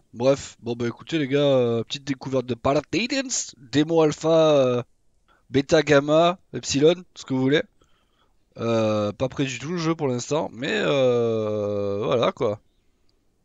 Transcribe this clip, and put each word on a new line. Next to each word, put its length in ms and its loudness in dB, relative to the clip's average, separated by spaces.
bref, 480 -2
bon 120 -6
bah 120 -4
écoutez 320 -6
les 100 -2
gars, 120 0
euh, 440 2
petite 200 -10
découverte 420 -4
de 80 -6
Paladins, 760 -2
démo 440 0
alpha, 540 4
euh, 260 2
bêta, 320 2
gamma, 560 4
epsilon, 400 2
ce 100 -18
que 100 -4
vous 80 0
voulez. 200 2
Euh, 540 0
pas 160 -4
prêt 160 -4
du 140 -6
tout 140 -10
le 60 -4
jeu 160 -2
pour 140 -4
l'instant, 440 -4
mais 200 -8
euh, 1300 0
voilà 280 0
quoi. 280 -4